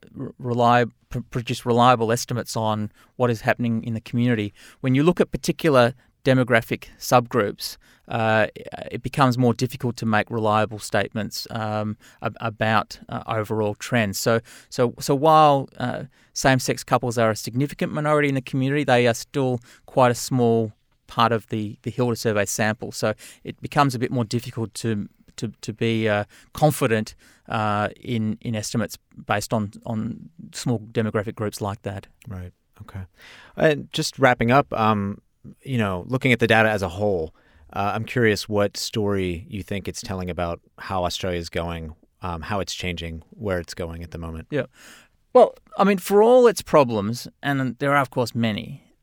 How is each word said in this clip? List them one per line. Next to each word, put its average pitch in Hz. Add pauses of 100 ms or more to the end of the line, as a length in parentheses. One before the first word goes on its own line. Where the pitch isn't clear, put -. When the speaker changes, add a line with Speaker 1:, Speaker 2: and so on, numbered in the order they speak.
(140)
Speaker 1:
re-, -
rely-, 120 (240)
pr-, 127 (100)
produce 120
reliable 120
estimates -
on 107 (280)
what 123
is 110
happening 117
in 117
the 110
community. 120 (260)
When 131
you 143
look 175
at 185
particular 131 (300)
demographic 123 (140)
subgroups, 120 (320)
uh, 110 (440)
it 120
becomes 127
more 120
difficult -
to 117
make 107
reliable 107
statements, -
um, 107 (260)
ab-, 110
about, 110
uh, 110
overall 107
trends. 107
So, 113 (300)
so, 123
so 143
while, 151
uh, - (300)
same-sex 131
couples 123
are 113
a 104
significant 135
minority 151
in 139
the 131
community, 139
they 123
are 117
still 127 (260)
quite 123
a 117
small 117 (340)
part 117
of 113
the, 107
the 113
Hilda 123
survey 104
sample. 107
So 110 (300)
it -
becomes 139
a 113
bit 127
more 120
difficult 113
to, 110 (300)
to, 110 (100)
to 113
be, 113
uh, 104 (280)
confident, 113 (320)
uh, 107 (120)
in, 110
in 117
estimates 107 (280)
based 104
on, 107 (140)
on 110 (240)
small 117
demographic 107
groups 107
like 101
that. 98 (200)
Speaker 2:
Right. 92 (300)
Okay. 95 (520)
And 147
just -
wrapping 123
up, 143
um, 107 (400)
you 131
know, 92
looking 127
at 113
the 117
data 110
as 104
a 92
whole, 92 (400)
uh, 101
I'm 110
curious 110
what 104
story 98
you 98
think 98
it's -
telling 92
about 85 (200)
how 92
Australia 87
is 85
going, 82 (260)
um, 85
how 101
it's 87
changing, 85
where 95
it's -
going 85
at 80
the 82
moment. 80
Speaker 1:
Yeah. 131 (680)
Well, 240 (240)
I 208
mean, 196
for 208
all 247
its 196
problems, 120 (160)
and 135
there 143
are, 143
of 123
course, 123
many, 117 (200)